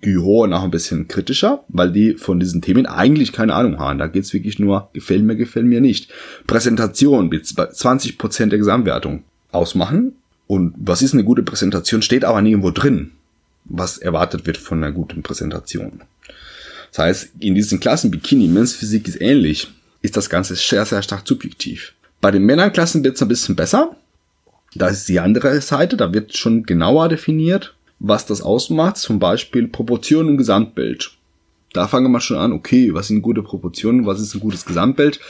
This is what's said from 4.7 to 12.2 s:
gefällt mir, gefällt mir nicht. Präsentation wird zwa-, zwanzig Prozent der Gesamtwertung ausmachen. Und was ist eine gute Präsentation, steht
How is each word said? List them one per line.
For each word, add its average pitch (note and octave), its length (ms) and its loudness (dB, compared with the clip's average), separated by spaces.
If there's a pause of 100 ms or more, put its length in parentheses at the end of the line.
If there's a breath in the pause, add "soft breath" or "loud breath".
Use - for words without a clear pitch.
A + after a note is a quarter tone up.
gefällt G2+ 300 0
mir, G#2+ 140 2
gefällt A#2 300 -2
mir A#2+ 140 4
nicht. C3 300 2 (380 loud breath)
Präsentation A2+ 840 2
wird D#2+ 160 -4
zwa-, - 240 -4
zwanzig - 480 -2
Prozent G#2+ 320 -2
der G#2 80 2
Gesamtwertung G2 640 0 (300)
ausmachen. F#2+ 640 0 (320)
Und F2+ 280 0
was - 260 -2
ist C3+ 120 2
eine A2+ 100 4
gute A#2+ 200 2
Präsentation, G2 580 -2
steht B2+ 220 0